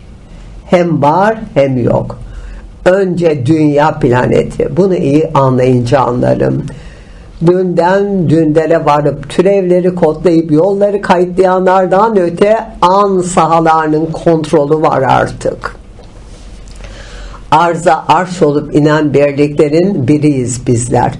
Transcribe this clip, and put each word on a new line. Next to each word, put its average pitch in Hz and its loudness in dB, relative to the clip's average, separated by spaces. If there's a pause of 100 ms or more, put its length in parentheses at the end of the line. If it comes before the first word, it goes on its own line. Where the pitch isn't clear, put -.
(680)
Hem 170 0
var 190 2 (160)
hem 135 0
yok. - -2 (680)
Önce 170 0
dünya 151 2
planeti. - 0
Bunu 185 2
iyi 151 0
anlayın 127 2
canlarım. 127 0 (800)
Dünden 180 0
dündere 160 2
varıp 147 0
türevleri 180 0
kodlayıp 165 0
yolları 196 2
kayıtlayanlardan 185 2
öte 190 2 (240)
an 190 2
sahalarının 160 0
kontrolü 156 0
var 135 2
artık. - -2 (1700)
Arza 165 2
arş 180 0
olup 147 0
inen 151 2
birliklerin 147 2
biriyiz 143 0
bizler. 123 0